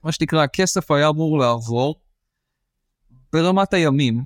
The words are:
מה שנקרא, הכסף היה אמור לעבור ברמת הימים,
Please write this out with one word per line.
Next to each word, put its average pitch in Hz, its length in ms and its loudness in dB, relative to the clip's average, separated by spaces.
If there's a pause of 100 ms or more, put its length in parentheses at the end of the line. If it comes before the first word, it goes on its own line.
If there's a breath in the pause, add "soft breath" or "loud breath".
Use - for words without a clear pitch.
מה 160 80 -4
שנקרא, 156 300 0
הכסף 175 480 -2
היה 147 180 2
אמור 156 300 0
לעבור 120 600 -2 (1300)
ברמת 185 420 0
הימים, 139 520 0